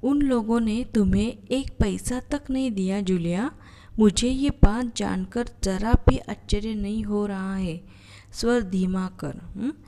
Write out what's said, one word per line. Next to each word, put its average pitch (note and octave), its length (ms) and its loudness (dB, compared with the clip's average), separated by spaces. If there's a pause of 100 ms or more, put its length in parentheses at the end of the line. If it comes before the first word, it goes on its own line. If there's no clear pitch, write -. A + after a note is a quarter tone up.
उन C#4 180 2
लोगों A#3 380 2
ने A3+ 240 0
तुम्हें G#3 540 2 (140)
एक C4+ 280 -2
पैसा F#3+ 400 0
तक C#4+ 300 -4
नहीं C4 220 -2
दिया F#3+ 300 -2
जूलिया, F#3 500 -2 (480)
मुझे G#3+ 300 6
ये C4 200 2
बात A#3 480 4
जानकर G3 520 -4 (140)
जरा G3 300 0 (160)
भी B3+ 80 4
आश्चर्य G#3+ 580 -4
नहीं G#3 280 -4
हो G#3 220 -2
रहा F#3+ 300 -4
है। F3+ 280 -4 (480)
स्वर A#3+ 300 0
धीमा F#3 460 -2
कर, D3+ 300 -8
हम्म? G3 360 -10 (140)